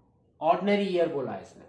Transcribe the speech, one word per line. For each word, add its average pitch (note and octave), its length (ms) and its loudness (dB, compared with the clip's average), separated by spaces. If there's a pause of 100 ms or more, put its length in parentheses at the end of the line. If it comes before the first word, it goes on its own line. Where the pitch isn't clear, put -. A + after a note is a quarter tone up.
(400)
ordinary F#3+ 460 2
year F3 280 0
बोला B2 180 -6
है F#2+ 100 -12
इसने। - 260 -20